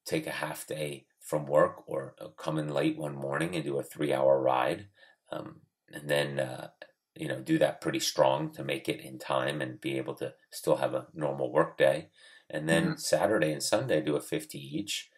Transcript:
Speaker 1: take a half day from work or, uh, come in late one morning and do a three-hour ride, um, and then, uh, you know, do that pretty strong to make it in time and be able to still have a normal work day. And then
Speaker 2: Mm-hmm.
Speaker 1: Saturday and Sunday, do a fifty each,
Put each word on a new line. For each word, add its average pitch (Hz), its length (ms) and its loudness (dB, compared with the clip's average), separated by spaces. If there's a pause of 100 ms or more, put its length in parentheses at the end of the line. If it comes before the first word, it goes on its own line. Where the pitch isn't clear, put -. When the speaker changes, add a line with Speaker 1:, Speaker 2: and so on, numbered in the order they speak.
Speaker 1:
take 160 220 -2
a - 40 -6
half - 360 -6
day 73 400 -6 (120)
from 76 280 -4
work 76 400 4
or, 71 320 -6
uh, - 100 -12
come 78 300 -4
in 76 100 -2
late 76 280 2
one 73 180 -6
morning 71 400 -2
and 78 80 -2
do 69 160 -2
a 67 40 -2
three-hour 67 560 4
ride, 65 480 2 (440)
um, - 300 -10 (300)
and 73 180 -10
then, 71 300 2
uh, 65 300 -4 (460)
you - 120 -6
know, 65 140 -4
do 160 160 2
that - 240 4
pretty 69 180 -2
strong 69 520 2
to 67 120 -10
make 69 240 -4
it - 120 -2
in 65 180 -12
time 69 440 -2
and 64 200 -8
be 69 160 -4
able 65 180 -4
to - 180 -8 (180)
still - 260 2
have 67 160 0
a 65 200 -4
normal 69 380 -2
work 78 260 2
day. 69 320 4 (400)
And 78 200 -4
then 82 140 6
Speaker 2:
Mm-hmm. 80 140 0
Speaker 1:
Saturday 87 540 2
and 71 120 -4
Sunday, - 380 2
do 76 140 0
a 73 60 -2
fifty - 380 -6
each, - 580 -6